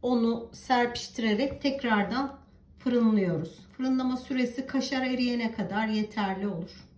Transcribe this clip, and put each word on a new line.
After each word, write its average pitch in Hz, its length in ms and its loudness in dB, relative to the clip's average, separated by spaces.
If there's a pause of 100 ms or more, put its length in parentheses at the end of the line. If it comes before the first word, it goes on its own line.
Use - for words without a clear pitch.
Onu 233 520 2
serpiştirerek 240 1080 0
tekrardan 233 760 0 (400)
fırınlıyoruz. 214 800 2 (180)
Fırınlama 262 400 0
süresi 254 500 -2
kaşar 262 380 -2
eriyene 240 460 0
kadar 208 360 -2
yeterli 208 600 -2
olur. 175 380 -8 (120)